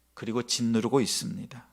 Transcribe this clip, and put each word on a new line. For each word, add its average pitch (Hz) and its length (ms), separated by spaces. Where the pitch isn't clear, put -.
그리고 113 280
짓누르고 117 580
있습니다. - 720